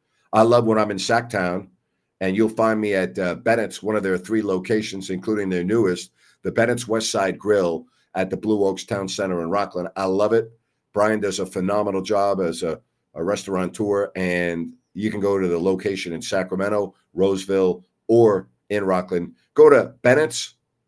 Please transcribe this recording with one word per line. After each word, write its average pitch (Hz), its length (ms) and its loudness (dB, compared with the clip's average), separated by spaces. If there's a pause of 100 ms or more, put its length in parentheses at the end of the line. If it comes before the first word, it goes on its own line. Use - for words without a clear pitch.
(320)
I 110 100 6
love 117 240 4
when 110 120 2
I'm 104 120 0
in 98 60 -4
Sacktown, 98 720 -2 (520)
and 95 140 0
you'll 110 140 2
find 110 320 0
me 104 140 0
at, 92 240 -2
uh, 90 160 -2
Bennett's, 110 480 -2
one 107 140 -2
of 101 60 -2
their 95 160 0
three 110 240 -2
locations, 98 680 -4
including 98 380 -4
their 90 160 -2
newest, 98 480 0 (300)
the 92 100 -6
Bennett's 117 360 0
West 110 220 -2
Side 95 280 -2
Grill 92 480 0 (280)
at 92 160 -2
the 95 60 -6
Blue 101 280 0
Oaks 95 200 -2
Town 98 220 -6
Center 92 360 -4
in 82 80 -6
Rockland. 92 460 -4
I 95 80 -4
love 101 280 2
it. 113 180 0 (440)
Brian 104 260 2
does 98 200 -2
a 92 60 -4
phenomenal 98 540 -2
job 98 400 0
as 82 220 -2
a, 80 180 -4 (340)
a 80 80 -8
restaurateur, 98 920 -2
and 87 560 -2 (220)
you 107 160 -4
can 104 100 -6
go 98 180 2
to 92 80 0
the 85 120 0
location 92 540 -2
in 80 80 -8
Sacramento, 95 760 -2 (200)
Roseville, 95 680 0 (240)
or 110 400 4 (200)
in 101 160 -2
Rockland. 92 500 -2 (200)
Go 151 160 10
to 117 320 4
Bennett's 143 520 2 (320)